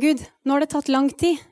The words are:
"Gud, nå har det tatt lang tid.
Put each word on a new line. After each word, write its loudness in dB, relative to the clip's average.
"Gud, 2
nå 0
har 2
det -4
tatt -4
lang 2
tid. -2